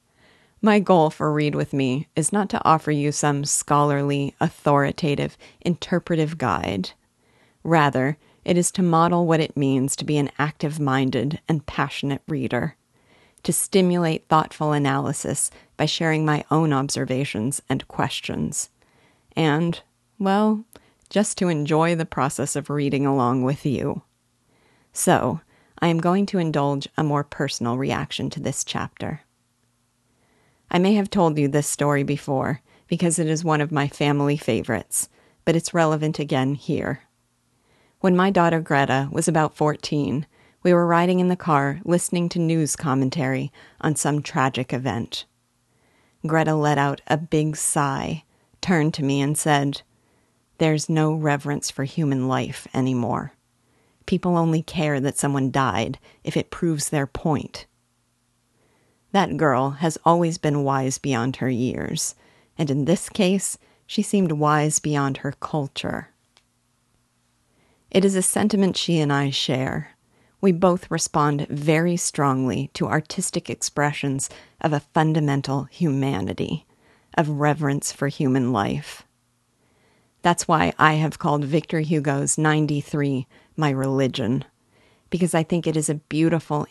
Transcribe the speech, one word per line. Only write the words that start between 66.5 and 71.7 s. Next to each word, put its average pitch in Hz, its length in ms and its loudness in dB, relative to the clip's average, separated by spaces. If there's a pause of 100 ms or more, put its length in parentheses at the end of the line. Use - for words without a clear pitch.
It 185 160 4
is 196 80 2
a 185 80 2
sentiment 196 540 2
she 170 240 0
and 147 120 2
I 139 160 2
share. 135 640 -2 (500)
We 196 100 4
both 180 400 2
respond 147 600 0
very 160 480 2